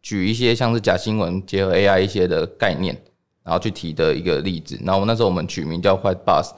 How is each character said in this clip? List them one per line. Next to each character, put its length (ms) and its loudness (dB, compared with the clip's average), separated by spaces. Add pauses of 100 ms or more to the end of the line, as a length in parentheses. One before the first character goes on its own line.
举 260 -2
一 60 0
些 200 2
像 200 0
是 80 0
假 160 2
新 200 -2
闻 280 -2
结 200 0
合 80 2
A 140 4
I 140 4
一 60 2
些 200 0
的 180 0
概 280 -2
念， 280 -6 (440)
然 100 -2
后 20 2
去 140 -2
提 220 -10
的 200 2
一 80 -4
个 180 0
例 200 -4
子。 240 -14
然 100 0
后 120 2
那 100 0
时 60 0
候 80 4
我 40 0
们 140 -2
取 160 -8
名 180 -6
叫 140 4
White 300 -2
Box， 320 2